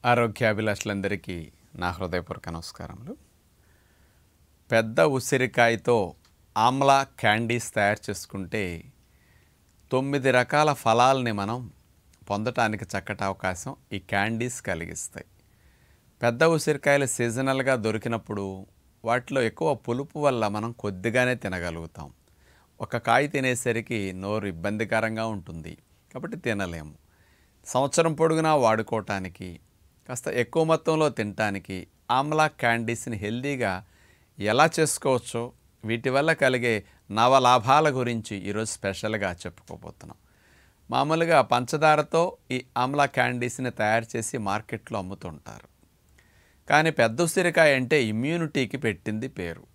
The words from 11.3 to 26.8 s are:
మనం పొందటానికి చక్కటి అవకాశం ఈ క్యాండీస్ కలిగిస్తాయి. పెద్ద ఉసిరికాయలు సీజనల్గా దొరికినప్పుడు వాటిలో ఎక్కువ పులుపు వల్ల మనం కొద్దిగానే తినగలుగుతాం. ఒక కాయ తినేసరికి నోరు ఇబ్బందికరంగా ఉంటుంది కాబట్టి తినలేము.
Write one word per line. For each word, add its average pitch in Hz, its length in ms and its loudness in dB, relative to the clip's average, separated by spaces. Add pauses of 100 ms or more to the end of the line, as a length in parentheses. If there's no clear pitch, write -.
మనం 107 400 -6 (580)
పొందటానికి 107 560 -2
చక్కటి 101 380 -6
అవకాశం 95 520 -6 (180)
ఈ 98 60 -6
క్యాండీస్ 113 600 -4
కలిగిస్తాయి. 85 640 -8 (1000)
పెద్ద 120 200 2
ఉసిరికాయలు 143 640 2
సీజనల్గా 127 680 0
దొరికినప్పుడు 104 880 -4 (400)
వాటిలో 123 360 0
ఎక్కువ 135 340 0
పులుపు 127 440 -6
వల్ల 127 280 0
మనం 107 240 -4
కొద్దిగానే 117 640 -2
తినగలుగుతాం. 82 760 -8 (680)
ఒక 117 160 -6
కాయ 123 300 2
తినేసరికి 117 840 -2
నోరు 101 340 -4
ఇబ్బందికరంగా 110 800 -4
ఉంటుంది 85 520 -10 (360)
కాబట్టి 170 240 -10
తినలేము. 87 560 -4 (720)